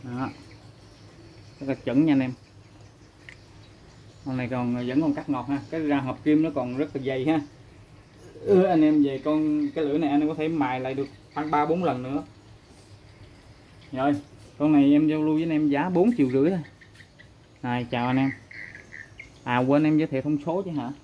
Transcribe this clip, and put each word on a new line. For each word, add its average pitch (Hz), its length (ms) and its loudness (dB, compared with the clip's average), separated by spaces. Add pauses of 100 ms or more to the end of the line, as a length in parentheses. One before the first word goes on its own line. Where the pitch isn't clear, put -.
Đó. 127 260 -6 (1300)
Rất 139 80 -10
là 135 80 -2
chuẩn 135 300 0
nha 151 80 2
anh 135 60 4
em. 127 120 -2 (1900)
Con 131 120 -6
này 123 100 -4
còn, 123 400 -4
vẫn 131 140 0
còn 151 120 0
cắt 151 160 -8
ngọt 123 200 -4
ha. 143 100 -4 (120)
Cái 165 80 -6
ra 143 200 0
hợp 131 240 -6
kim 151 200 4
nó 160 120 -2
còn 123 220 -4
rất 143 180 -6
là 131 100 -6
dày 131 200 -4
ha. 156 160 0 (1000)
Ừ, 190 220 6
anh 175 180 4
em 151 220 6
về 135 220 0
con, 151 500 0
cái 160 100 0
lưỡi 143 140 0
này 151 100 0
anh 143 100 2
em 151 100 0
có 160 60 -4
thể 156 120 -2
mài 131 320 -2
lại 131 140 -6
được 139 140 -4 (260)
khoảng 151 180 -6
ba 147 140 2
bốn 175 180 0
lần 127 200 -2
nữa. 143 200 -6 (1700)
Rồi, 135 220 0 (440)
con 151 140 2
này 143 200 6
em 151 160 4
giao 151 160 0
lưu 156 100 2
với 156 100 0
anh 170 60 -2
em 151 200 0
giá 143 200 0
bốn 185 280 4
triệu 131 120 2
rưỡi 135 200 2
thôi. 185 100 0 (1040)
Này, 123 280 -4
chào 123 160 -2
anh 127 100 0
em. 135 140 2 (1120)
À, 123 140 -2
quên 135 260 2
em 156 140 2
giới 156 100 2
thiệu 131 140 -4
thông 147 240 -2
số 170 160 -2
chứ 185 100 -8
hả? 131 200 -6 (120)